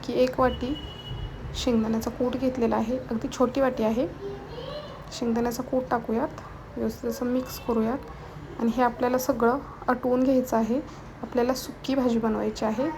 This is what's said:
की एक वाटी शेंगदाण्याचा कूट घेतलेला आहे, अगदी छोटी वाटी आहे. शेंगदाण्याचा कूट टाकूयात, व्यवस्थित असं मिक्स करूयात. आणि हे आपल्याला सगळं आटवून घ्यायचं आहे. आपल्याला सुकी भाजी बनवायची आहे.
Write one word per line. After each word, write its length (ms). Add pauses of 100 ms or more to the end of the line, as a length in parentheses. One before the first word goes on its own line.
की 100
एक 260
वाटी 340 (800)
शेंगदाण्याचा 560
कूट 260
घेतलेला 400
आहे, 240
अगदी 300
छोटी 300
वाटी 220
आहे. 240 (1040)
शेंगदाण्याचा 500
कूट 280
टाकूयात, 500 (360)
व्यवस्थित 340
असं 160
मिक्स 320
करूयात. 400 (600)
आणि 100
हे 120
आपल्याला 360
सगळं 400 (300)
आटवून 340
घ्यायचं 340
आहे. 240 (420)
आपल्याला 320
सुकी 400
भाजी 240
बनवायची 460
आहे. 220 (120)